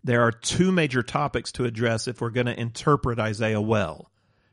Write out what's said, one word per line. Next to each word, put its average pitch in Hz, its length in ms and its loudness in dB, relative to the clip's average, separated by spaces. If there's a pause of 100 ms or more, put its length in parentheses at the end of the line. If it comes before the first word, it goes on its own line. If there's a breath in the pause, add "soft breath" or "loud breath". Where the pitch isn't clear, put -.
there 120 200 2
are 117 100 4
two - 400 2
major 135 300 2
topics 131 500 -4
to 123 140 -2
address 113 420 -2
if 117 120 -8
we're 117 100 -4
gonna 120 220 0
interpret 117 640 0
Isaiah 110 420 0
well. 104 500 0 (420)